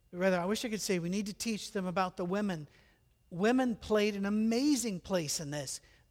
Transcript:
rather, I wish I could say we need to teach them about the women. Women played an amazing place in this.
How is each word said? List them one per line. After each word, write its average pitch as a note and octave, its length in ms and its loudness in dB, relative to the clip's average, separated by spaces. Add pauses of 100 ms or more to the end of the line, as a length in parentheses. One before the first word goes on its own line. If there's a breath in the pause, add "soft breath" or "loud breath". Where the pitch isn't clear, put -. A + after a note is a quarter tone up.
(140)
rather, F3+ 260 2
I E3+ 60 -2
wish G#3+ 180 -2
I B3 60 -2
could G#3 120 -4
say F#3 180 0
we E3+ 100 -2
need G3 160 -2
to G3+ 80 -6
teach - 400 -6
them F#3+ 120 -2
about F#3 300 0
the F#3+ 80 -4
women. F3+ 460 -2 (600 soft breath)
Women A#3 460 2
played G#3 400 2
an G3 100 -2
amazing A3+ 760 2
place F3 380 -2
in D3 120 -6
this. C#3+ 300 -6 (300 soft breath)